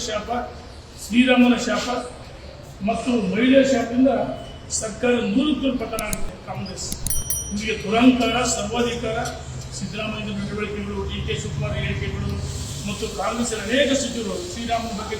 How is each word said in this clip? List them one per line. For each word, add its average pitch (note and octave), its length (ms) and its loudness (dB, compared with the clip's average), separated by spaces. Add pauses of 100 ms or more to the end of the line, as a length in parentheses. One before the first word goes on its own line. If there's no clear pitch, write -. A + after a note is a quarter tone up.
ಶಾಪ, G#3+ 220 -4 (720)
ಶ್ರೀರಾಮನ B3 520 6 (120)
ಶಾಪ G#3 200 0 (1000)
ಮತ್ತು A#3+ 220 0 (200)
ಮಹಿಳೆಯ B3+ 400 8
ಶಾಪದಿಂದ A#3+ 400 4 (680)
ಸರ್ಕಾರ A3 340 0 (200)
ನೂರಕ್ಕೂ C4+ 380 2 (100)
ಪತನ A3 280 -4
ಆಗುತ್ತೆ - 260 -2 (140)
ಕಾಂಗ್ರೆಸ್. F#3+ 380 -8 (600)
ನಿಮಗೆ G#3 340 -2
ದುರಂಕಾರ, A#3 520 6 (200)
ಸರ್ವಾಧಿಕಾರ, A3+ 600 -2 (600)
ಸಿದ್ದರಾಮಯ್ಯ G#3+ 600 -6
ನಡವಳಿಕೆಗಳು, G3+ 600 -4 (100)
ಡಿ G3+ 80 -4 (100)
ಕೆ A3 140 -2
ಶಿವಕುಮಾರ್ G#3 380 -4
ಹೇಳಿಕೆಗಳು G3+ 520 -2 (560)
ಮತ್ತು G3+ 180 -4 (140)
ಕಾಂಗ್ರೆಸ್ಸಿನ A3 480 -2
ಅನೇಕ C4 220 4 (140)
ಸಚಿವರು G#3 320 -4 (160)
ಶ್ರೀರಾಮನ A3+ 480 -4
ಬಗ್ಗೆ G#3+ 200 -6